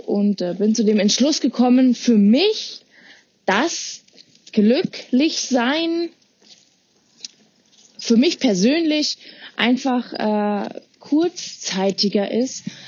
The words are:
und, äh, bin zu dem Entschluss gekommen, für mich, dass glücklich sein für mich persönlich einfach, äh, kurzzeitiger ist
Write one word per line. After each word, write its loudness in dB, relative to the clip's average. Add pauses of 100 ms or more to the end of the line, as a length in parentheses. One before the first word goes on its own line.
und, 0
äh, -4
bin 2
zu 0
dem 4
Entschluss 2
gekommen, 2
für 2
mich, 2 (680)
dass -2 (500)
glücklich 0
sein -2 (1900)
für 0
mich 2
persönlich 0 (400)
einfach, -2
äh, -2 (300)
kurzzeitiger -2
ist -4 (240)